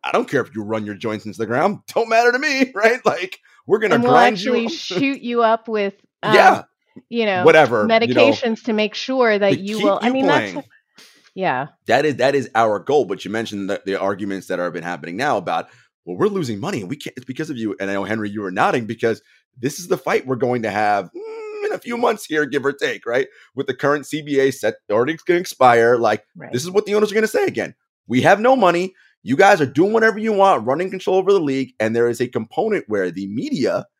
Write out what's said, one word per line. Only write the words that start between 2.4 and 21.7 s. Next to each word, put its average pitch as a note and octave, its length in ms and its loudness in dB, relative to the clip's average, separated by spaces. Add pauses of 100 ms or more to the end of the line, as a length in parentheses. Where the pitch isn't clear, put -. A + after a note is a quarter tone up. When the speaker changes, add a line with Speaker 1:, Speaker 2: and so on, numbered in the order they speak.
Speaker 1:
right? A3+ 300 2
Like, F#3 340 -4 (260)
we're G3 140 0
gonna G#3+ 160 2
Speaker 2:
And A#3+ 80 2
we'll B3 100 2
Speaker 1:
grind A#3+ 280 4
you B3 140 -2
Speaker 2:
actually A#3 200 -2
Speaker 1:
<laughs> - 0 -
Speaker 2:
shoot C#4 460 -4
you A#3+ 220 -2
up A3+ 260 0
with, G3+ 240 -4 (280)
um, G#3 140 2
Speaker 1:
Yeah. - 280 6 (460)
Speaker 2:
you A#3 160 -2
know, F#3 200 0
Speaker 1:
Whatever, C#3+ 380 6
you A3 40 0
know, A3+ 120 4
Speaker 2:
medications A#3 640 2
to A3+ 80 -2
make G#3+ 220 -2
sure A#3+ 440 0
that G3 140 2
Speaker 1:
to - 60 -2
Speaker 2:
you G3+ 180 -8
Speaker 1:
keep - 80 -4
Speaker 2:
will, G3 160 2
I A3 60 0
Speaker 1:
you B3+ 60 0
Speaker 2:
mean, C4 140 0
that's F#3+ 240 0
Speaker 1:
playing. C#4+ 160 -12 (680)
Speaker 2:
yeah. D3 340 -4 (200)
Speaker 1:
That C3+ 180 2
is, C#3+ 120 -2
that C#3 180 2
is C3 200 -2
our G#2+ 240 2
goal. C3+ 260 0
But F#2 180 -8
you F#2+ 80 -10
mentioned G#2 380 -6
the, G2+ 160 -4
the F#2+ 140 -4
arguments G2 480 -6
that F2+ 120 -4
have F2 140 -4
been E2+ 100 -10
happening E2+ 320 -10
now B2+ 220 -2
about, E2+ 320 -4 (340)
"Well, F2 140 -10
we're F3 100 0
losing D3 320 -4
money C#3+ 220 -6
and F2+ 80 -12
we D3 80 -8
can't, - 180 -14
it's B2 100 -18
because D3+ 240 -10
of C#3+ 60 -8
you." A2 240 -6
And G2 100 -4
I G2 40 -2
know, G2 100 -2
Henry, G#2 260 -4
you G#2 120 -8
were F#2+ 100 -6
nodding B2+ 340 0
because A2+ 360 -4 (360)
this D3+ 220 -6
is F3+ 80 -16
the F3+ 100 0
fight E3+ 300 -4
we're C3 80 -2
going B2 280 -2
to A2 80 -2
have, G#2 420 0
mm, G#4+ 520 -12
in G#4+ 60 -4